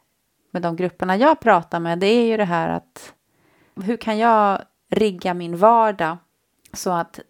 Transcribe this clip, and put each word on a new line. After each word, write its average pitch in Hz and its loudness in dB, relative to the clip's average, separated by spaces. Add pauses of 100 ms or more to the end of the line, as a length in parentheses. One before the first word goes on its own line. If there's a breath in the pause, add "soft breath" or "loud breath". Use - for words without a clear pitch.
(500)
med 175 -6
de 170 -4
grupperna 185 -2
jag 294 2
pratar 175 2
med, 170 -4
det 190 0
är 233 2
ju 226 0
det 208 0
här 170 -2
att - -10 (720)
hur 226 -2
kan 220 -4
jag 214 4 (320)
rigga 190 -2
min 175 -8
vardag 202 2 (560)
så - -6
att 170 -6